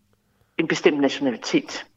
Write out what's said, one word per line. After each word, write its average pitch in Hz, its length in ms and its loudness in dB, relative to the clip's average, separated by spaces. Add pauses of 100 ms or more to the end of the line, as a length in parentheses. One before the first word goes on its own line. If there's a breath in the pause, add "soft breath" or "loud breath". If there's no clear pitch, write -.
(580)
en 165 100 0
bestemt 156 320 2
nationalitet. - 840 -2 (120)